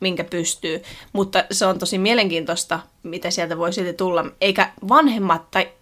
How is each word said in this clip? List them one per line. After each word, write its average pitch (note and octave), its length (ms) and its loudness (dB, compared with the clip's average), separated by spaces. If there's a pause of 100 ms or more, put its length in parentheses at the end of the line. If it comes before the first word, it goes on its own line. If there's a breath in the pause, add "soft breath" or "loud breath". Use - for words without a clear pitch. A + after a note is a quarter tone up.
minkä F3+ 240 -2
pystyy. E3+ 580 -4 (300 loud breath)
Mutta G3 380 2
se G3 160 0
on F#3 120 0
tosi F#3 200 -4
mielenkiintoista, E3+ 840 0 (220)
mitä F3 280 -8
sieltä E3 280 -2
voi E3+ 140 0
silti F3+ 200 -4
tulla. F3 320 0 (160)
Eikä G3 300 2 (180)
vanhemmat, A3 600 4
tai F#3 180 0 (140)